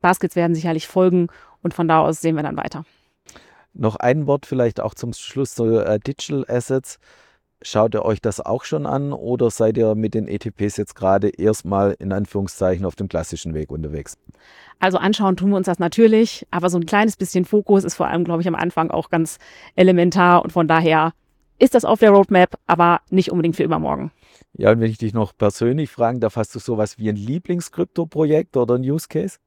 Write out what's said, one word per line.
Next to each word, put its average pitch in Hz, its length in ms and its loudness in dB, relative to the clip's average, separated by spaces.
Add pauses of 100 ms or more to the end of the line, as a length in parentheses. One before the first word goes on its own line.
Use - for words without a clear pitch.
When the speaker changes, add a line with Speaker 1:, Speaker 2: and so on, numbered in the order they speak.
Speaker 1:
Baskets 180 340 0
werden 170 200 0
sicherlich 160 320 -4
folgen 180 400 2 (340)
und 165 120 -6
von 170 140 -2
da 160 120 4
aus 160 220 0
sehen 165 140 0
wir 147 80 -4
dann 147 120 -6
weiter. 156 300 -10 (880)
Speaker 2:
Noch 107 240 -4
ein 139 280 0
Wort 143 200 -2
vielleicht 123 340 -2
auch 110 160 -6
zum 117 180 -10
Schluss - 400 -8
zu, 117 120 -2
äh, 107 340 2
Digital 139 480 -6
Assets. 131 500 -4 (640)
Schaut 107 320 0
ihr 107 120 -2
euch 107 160 -2
das 104 180 -4
auch 120 240 -4
schon 151 220 -6
an 143 260 -4
oder 120 400 -2
seid 110 260 0
ihr 110 160 2
mit 107 200 -2
den 110 160 -4
E 101 100 -6
T 113 100 -8
Ps 104 280 -4
jetzt - 180 -6
gerade 98 320 2
erstmal 101 720 0
in 98 140 -6
Anführungszeichen 95 720 -2
auf 87 100 -6
dem 98 140 -8
klassischen 82 440 -6
Weg 78 160 -6
unterwegs? 76 480 -10 (640)
Speaker 1:
Also 185 180 2
anschauen 196 380 0
tun 185 140 -2
wir 202 80 2
uns 185 80 -2
das 180 120 -2
natürlich, 220 720 2
aber 175 200 -2
so 175 100 0
ein 165 60 -4
kleines 208 320 0
bisschen 180 260 -2
Fokus 202 400 2
ist 165 120 -6
vor - 120 -2
allem, 170 160 -2
glaub 170 160 -2
ich, 170 80 -2
am 165 80 -2
Anfang 165 340 -2
auch - 200 -4
ganz 165 280 -2 (380)
elementar 180 680 6
und - 120 -6
von 165 160 0
daher 160 440 2 (480)
ist 262 140 4
das 233 80 4
auf - 160 0
der 214 120 8
Roadmap, 196 460 6 (100)
aber 175 420 4
nicht 185 200 2
unbedingt 170 280 -2
für - 60 0
übermorgen. 156 500 -4 (400)
Speaker 2:
Ja, 107 180 2
und 117 80 4
wenn 113 100 0
ich 110 80 -8
dich 107 160 -6
noch 110 240 -4
persönlich 123 520 0
fragen 120 320 -2
darf, 110 160 -2
hast 110 180 -6
du 113 40 -10
sowas 107 380 -4
wie 107 120 -4
ein 104 80 -2
Lieblingskrypto-Projekt 160 1400 -4
oder 123 200 2
ein 127 140 -4
Use 156 200 -6
Case? 180 360 -6